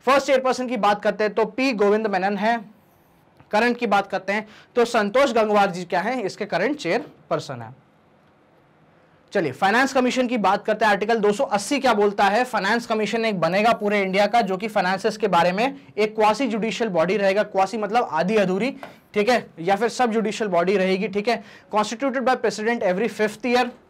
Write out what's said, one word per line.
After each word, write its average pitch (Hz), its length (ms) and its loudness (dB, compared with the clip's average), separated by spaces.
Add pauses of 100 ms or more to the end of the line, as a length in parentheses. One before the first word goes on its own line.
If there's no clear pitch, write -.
फर्स्ट 269 220 2
चेयरपर्सन 254 400 2
की 240 100 -4
बात 208 240 2
करते 208 220 0
हैं 208 100 0
तो 220 120 2
पी 262 280 -2
गोविंद 208 340 2
मेनन 196 300 0
है। 226 240 0 (880)
करंट 233 260 2
की 240 100 -2
बात 196 200 0
करते 196 260 -6
हैं 208 140 -4 (280)
तो 240 100 4
संतोष 233 480 2
गंगवार 208 380 2
जी 180 120 -8
क्या 175 180 -2
है? 240 200 -4
इसके 202 240 -6
करंट 202 320 -2
चेयरपर्सन 165 840 -6
है। 113 140 -16 (1600)
चलिए, 165 180 0
फाइनेंस 233 420 0
कमीशन 254 340 0
की 247 100 -2
बात 202 280 0
करते 214 200 0
हैं। 214 60 4
आर्टिकल 208 280 0
दो 208 120 4
सौ 208 120 -2
अस्सी 254 360 -2
क्या 247 140 2
बोलता 208 300 2
है? 208 200 2
फाइनेंस 226 420 -2
कमीशन 220 400 -2
एक 208 140 -2
बनेगा 190 340 2
पूरे 208 280 0
इंडिया 190 260 0
का, 233 140 2
जो 190 160 -2
कि 214 100 -8
फाइनेंसेस 202 500 -2
के 226 100 -2
बारे 175 240 2
में 240 280 -2 (180)
एक 214 180 -2
क्वासी 214 320 2
जुडिशियल 220 420 -4
बॉडी 175 280 0
रहेगा। 196 260 2
क्वासी 190 340 0
मतलब 214 340 0
आधी 170 240 0
अधूरी, 202 400 0 (380)
ठीक 208 160 2
है, 233 180 2 (120)
या 170 160 2
फिर 220 140 0
सब 240 220 0
जुडिशियल 214 380 -2
बॉडी 180 280 2
रहेगी, 190 300 0
ठीक 202 200 -4
है। 220 160 -2 (320)
Constituted 233 520 -2
by 254 100 4
president 226 460 -2
every 202 280 0
fifth 214 340 -4
year 247 240 2 (200)